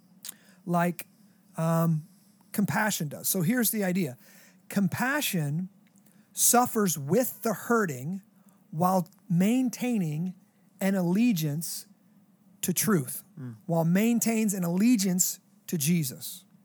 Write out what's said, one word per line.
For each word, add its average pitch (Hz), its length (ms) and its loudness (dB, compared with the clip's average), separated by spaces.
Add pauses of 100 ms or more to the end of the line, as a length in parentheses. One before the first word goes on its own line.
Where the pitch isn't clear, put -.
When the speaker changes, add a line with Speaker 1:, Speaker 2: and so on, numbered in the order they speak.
(640)
Speaker 1:
like, 175 420 -2 (520)
um, 165 480 0 (460)
compassion 190 560 -2
does. 104 200 -8
So 190 140 0
here's 220 280 2
the 214 140 -2
idea. 175 320 -2 (540)
Compassion 190 1000 -2 (640)
suffers 233 640 2
with 160 460 -2
the 233 100 -2
hurting 180 680 -2 (480)
while 180 360 0 (220)
maintaining 190 1080 0 (460)
an 196 140 0
allegiance 175 920 0 (760)
to 180 100 0
truth, 160 500 0 (160)
Speaker 2:
Mm. 123 180 -12 (100)
Speaker 1:
while 165 180 2
maintains 220 680 2
an 180 100 -4
allegiance 185 760 2 (280)
to - 100 -4
Jesus, 147 680 -2 (200)